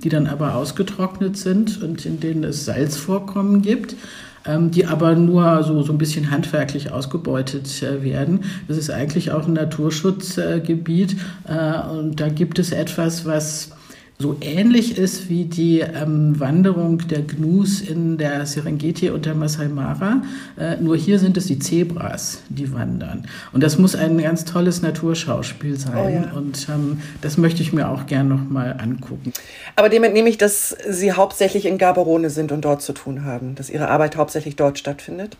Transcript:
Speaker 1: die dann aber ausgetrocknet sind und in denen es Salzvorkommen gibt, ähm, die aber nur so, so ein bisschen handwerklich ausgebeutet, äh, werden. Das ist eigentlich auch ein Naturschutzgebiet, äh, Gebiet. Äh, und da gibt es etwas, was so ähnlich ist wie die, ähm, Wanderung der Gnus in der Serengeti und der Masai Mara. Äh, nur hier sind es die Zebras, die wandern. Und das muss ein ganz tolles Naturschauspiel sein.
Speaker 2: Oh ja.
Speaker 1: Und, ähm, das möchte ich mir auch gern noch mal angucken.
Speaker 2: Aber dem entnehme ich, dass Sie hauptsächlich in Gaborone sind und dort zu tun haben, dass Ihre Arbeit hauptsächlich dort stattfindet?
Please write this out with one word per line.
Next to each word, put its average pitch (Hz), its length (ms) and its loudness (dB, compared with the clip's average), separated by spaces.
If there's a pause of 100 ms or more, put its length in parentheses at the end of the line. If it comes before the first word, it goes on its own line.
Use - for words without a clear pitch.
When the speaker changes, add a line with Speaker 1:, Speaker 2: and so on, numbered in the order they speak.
Speaker 1:
die 160 60 0
dann 151 180 2
aber 147 280 -2
ausgetrocknet 190 840 -2
sind 208 440 0
und 165 240 -6
in 160 140 -4
denen 160 240 -2
es - 220 -4
Salzvorkommen 196 960 0
gibt, 220 340 0 (500)
ähm, 160 260 2
die 175 160 4
aber 160 280 4
nur 170 480 6
so, 151 200 2
so 151 100 0
ein 147 60 2
bisschen 147 320 0
handwerklich 143 600 -2
ausgebeutet, 135 880 -4
äh, 139 220 -4
werden. 139 380 0 (260)
Das 156 80 -2
ist 151 140 -4
eigentlich 147 420 -2
auch 156 160 0
ein 170 60 4
Naturschutzgebiet, 160 1040 0
äh, - 20 0
Gebiet. 165 560 0 (320)
Äh, 156 500 -2
und 156 220 -4
da 151 80 0
gibt 170 320 0
es 170 140 2
etwas, 165 520 -2
was 156 440 -4 (500)
so 143 200 -2
ähnlich 196 600 4
ist 185 300 0
wie 170 160 0
die, 165 340 2
ähm, 151 600 0
Wanderung 170 680 4
der 147 160 0
Gnus 175 580 2
in 165 380 -2
der 143 260 -2
Serengeti 156 640 -2
und 151 160 -4
der 156 80 -2
Masai 151 340 -2
Mara. 151 540 -2 (380)
Äh, - 200 -4
nur 165 160 2
hier 202 220 4
sind 185 200 4
es 165 100 -2
die 135 100 0
Zebras, - 880 -2
die 135 240 -6
wandern. 120 520 -4 (280)
Und 135 120 4
das 151 160 4
muss 185 160 6
ein 160 240 2
ganz 160 260 0
tolles 175 380 0
Naturschauspiel 151 920 -2
sein. 131 220 -6
Speaker 2:
Oh 196 100 0
ja. 165 300 -2
Speaker 1:
Und, 143 320 -6
ähm, 147 300 -2 (220)
das 151 180 -2
möchte 165 240 4
ich 156 100 -4
mir 135 160 0
auch 131 160 -6
gern 135 220 2
noch 135 200 0
mal 135 320 -4
angucken. 131 540 -6 (420)
Speaker 2:
Aber 214 140 6
dem 226 140 4
entnehme 226 260 4
ich, 220 80 2
dass - 400 0 (100)
Sie 190 260 0
hauptsächlich 190 520 2
in 185 140 0
Gaborone 170 500 4
sind 151 220 -2
und 151 120 -4
dort 143 200 0
zu 135 100 -6
tun 139 300 -8
haben, 131 320 -6
dass 139 160 -12
Ihre 147 180 -2
Arbeit 151 280 2
hauptsächlich 151 380 -2
dort 139 220 2
stattfindet? 170 640 -10